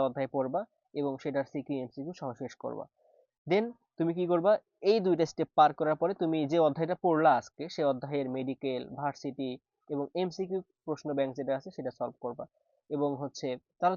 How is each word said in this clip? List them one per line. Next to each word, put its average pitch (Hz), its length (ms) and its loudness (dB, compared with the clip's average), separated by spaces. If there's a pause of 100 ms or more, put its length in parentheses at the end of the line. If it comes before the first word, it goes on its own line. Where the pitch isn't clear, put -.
অধ্যায় 131 280 -4
পড়বা 135 260 -2 (380)
এবং 139 120 0 (100)
সেটার 139 300 -2
সিকিউ 143 320 -4
এমসিকিউ 139 360 -10
সহ 139 100 -6 (120)
শেষ 127 120 -8 (100)
করবা। 120 220 -8 (640)
Then 208 160 4 (320)
তুমি 165 160 2
কি 180 180 0
করবা, 175 200 4 (300)
এই 202 180 4
দুইটা 175 260 4
স্টেপ - 300 -2
পার 151 240 8
করার 156 220 2
পরে 175 200 2
তুমি 160 180 2 (120)
যে 170 160 4
অধ্যায়টা 165 280 0 (100)
পড়লা 160 340 6
আজকে, - 300 -8
সে - 120 -4 (100)
অধ্যায়ের 135 380 -4
মেডিকেল, 131 520 -4 (180)
ভার্সিটি 139 580 -6 (360)
এবং 139 120 -2 (160)
এমসিকিউ 185 380 -4 (260)
প্রশ্ন 151 280 -6
ব্যাংক 135 240 0
যেটা 135 220 -4
আছে - 120 -14
সেটা 127 280 -8
সলভ 120 240 -6
করবা। 123 220 -8 (440)
এবং 143 200 0 (120)
হচ্ছে 139 260 -6 (320)
তাহলে 180 180 2